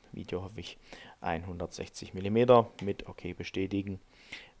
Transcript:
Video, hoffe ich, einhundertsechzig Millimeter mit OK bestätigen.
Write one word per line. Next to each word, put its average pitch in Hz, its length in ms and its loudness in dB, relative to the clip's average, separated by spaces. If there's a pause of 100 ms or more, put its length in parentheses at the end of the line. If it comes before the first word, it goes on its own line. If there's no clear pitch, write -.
(100)
Video, - 320 -6
hoffe 98 160 -12
ich, - 200 -12 (420)
einhundertsechzig 87 920 -6
Millimeter 113 560 6 (100)
mit 98 280 -4
OK - 280 -8
bestätigen. 98 640 -2 (600)